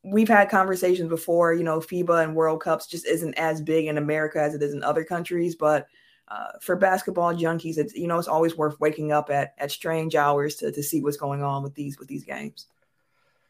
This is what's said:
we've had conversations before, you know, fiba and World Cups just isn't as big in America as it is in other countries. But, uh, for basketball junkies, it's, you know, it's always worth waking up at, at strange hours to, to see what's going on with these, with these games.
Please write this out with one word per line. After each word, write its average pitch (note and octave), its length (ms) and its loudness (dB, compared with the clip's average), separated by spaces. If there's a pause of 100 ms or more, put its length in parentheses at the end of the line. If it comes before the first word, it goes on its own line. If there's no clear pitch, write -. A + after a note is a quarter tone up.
we've G#3+ 240 4
had G3+ 200 6
conversations F#3 600 2
before, E3+ 440 2
you E3+ 120 0
know, D#3+ 160 0
fiba E3+ 420 2
and D#3+ 140 0
World D#3+ 260 2
Cups D#3+ 240 -2
just E3+ 200 -10
isn't D#3+ 280 -2
as D#3+ 260 -2
big D#3 260 2
in D3+ 120 -2
America D#3 420 -2
as D3+ 140 0
it C#3+ 80 -4
is C#3+ 100 -2
in C#3+ 120 -8
other D#3+ 200 0
countries. E3+ 520 -4
But, D3+ 320 2 (400)
uh, - 240 -10 (100)
for F3+ 140 0
basketball F#3 580 2
junkies, E3 440 -2
it's, D3 160 -2
you F3 120 -6
know, E3+ 120 0
it's E3+ 100 -4
always E3 280 2
worth D3+ 240 -2
waking D3+ 320 0
up D3 160 2
at, C#3+ 300 -2
at C#3+ 140 -6
strange D#3+ 420 -4
hours D3 420 2
to, D3+ 140 -4
to C#3+ 120 -6
see C#3+ 200 -2
what's D3 140 -2
going C#3+ 260 -4
on C#3 200 -2
with C#3+ 120 -10
these, C#3+ 240 -10
with C#3 80 -20
these - 180 -12
games. - 440 -12 (800)